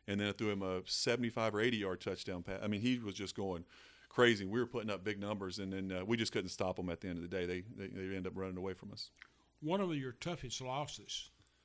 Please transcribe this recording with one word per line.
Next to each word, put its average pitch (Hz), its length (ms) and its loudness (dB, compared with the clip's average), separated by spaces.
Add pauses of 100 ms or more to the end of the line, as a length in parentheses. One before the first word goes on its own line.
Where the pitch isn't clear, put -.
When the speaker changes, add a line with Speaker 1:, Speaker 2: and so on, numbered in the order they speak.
Speaker 1:
and 101 120 2
then 104 100 4
I - 20 4
threw 107 180 0
him 101 120 2
a 92 240 2
seventy-five 117 680 2
or 104 60 4
eighty 120 160 6
yard 95 240 0
touchdown 92 420 -4
pass. 95 200 -4
I 104 40 0
mean, 104 140 2
he 123 160 4
was 104 180 -4
just 98 200 -6
going 92 300 -2 (440)
crazy. 117 360 8
We 104 140 0
were 120 80 2
putting 110 220 -4
up 92 140 -2
big 101 160 -2
numbers, 101 400 -2
and 95 120 -4
then, 95 200 -2
uh, 92 140 -2
we 117 120 2
just 113 140 0
couldn't 92 180 0
stop 92 300 0
'em 90 100 -2
at 85 120 -4
the 98 60 -6
end 87 100 -2
of 85 120 -4
the 92 60 -2
day. 90 100 0
They, 90 160 -2
they, 101 260 -8
they 95 140 -8
ended 95 260 -4
up 90 80 -4
running 92 220 -4
away 92 160 -4
from 101 180 -12
us. - 200 -10 (500)
Speaker 2:
One 175 200 0
of 175 140 0
your 131 180 -2
toughest 143 480 -6
losses 131 680 -4 (360)